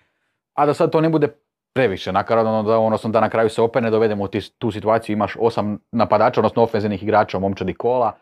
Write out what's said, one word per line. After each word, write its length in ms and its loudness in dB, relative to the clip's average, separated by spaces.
a 120 0
da 80 2
sad 160 0
to 100 2
ne 80 2
bude 200 2
previše 400 -2
nakaradno, 500 2
da, 160 2
odnosno 320 0
da 100 2
na 80 2
kraju 200 2
se 140 -2
opet 200 0
ne 80 0
dovedemo 340 0
u 40 -4
ti, 120 -4
tu 200 -6
situaciju, 440 -2
imaš 240 -2
osam 400 -2
napadača, 480 2
odnosno 220 2
ofenzivnih 400 -2
igrača 340 0
u 40 -4
Momčadi 340 -4
kola, 480 -2